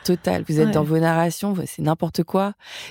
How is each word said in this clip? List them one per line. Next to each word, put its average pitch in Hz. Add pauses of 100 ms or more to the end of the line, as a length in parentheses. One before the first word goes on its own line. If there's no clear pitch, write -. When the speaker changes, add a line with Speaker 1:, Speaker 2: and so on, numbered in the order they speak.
Speaker 1:
Total. 180
Vous 151
êtes 156
Speaker 2:
Ouais. 214
Speaker 1:
dans 151
vos 156
narrations, 165
vous, 180
c'est -
n'importe 160
quoi. 196 (360)